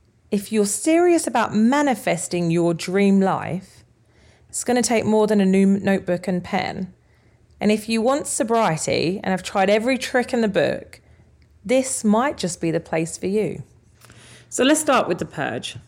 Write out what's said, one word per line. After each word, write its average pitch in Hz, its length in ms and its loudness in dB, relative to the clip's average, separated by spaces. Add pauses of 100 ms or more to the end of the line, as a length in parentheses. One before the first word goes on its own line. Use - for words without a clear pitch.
(300)
If 202 200 -4
you're 208 140 2
serious 330 600 2
about 233 280 -2
manifesting 208 960 0
your 170 220 2
dream 196 480 2
life, 180 640 -4 (640)
it's - 160 -10
gonna 247 160 2
take 233 240 0
more 214 220 4
than 208 160 2
a - 20 4
new 190 220 4
notebook 190 600 0
and 180 160 -2
pen. - 520 -6 (680)
And 208 100 0
if 214 180 -2
you 226 140 0
want 277 240 0
sobriety 196 960 0
and - 80 -4
have 185 120 -2
tried 190 280 0
every 226 260 2
trick 247 360 -2
in 240 80 0
the 220 80 2
book, - 520 -2 (640)
this 262 380 -2
might 233 340 2
just - 240 -6
be 165 100 -2
the 170 100 -2
place 165 360 -4
for - 100 -8
you. 190 360 -2 (840)
So - 160 -2
let's 302 160 4
start 247 260 2
with 175 120 -4
the 170 80 -6
purge. 127 500 -8 (120)